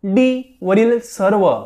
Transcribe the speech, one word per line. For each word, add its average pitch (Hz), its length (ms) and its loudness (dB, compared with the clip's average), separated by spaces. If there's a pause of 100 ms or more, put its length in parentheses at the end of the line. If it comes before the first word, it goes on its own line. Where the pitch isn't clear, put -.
डी, 254 580 -2
वरील 220 380 2
सर्व. 202 480 0 (180)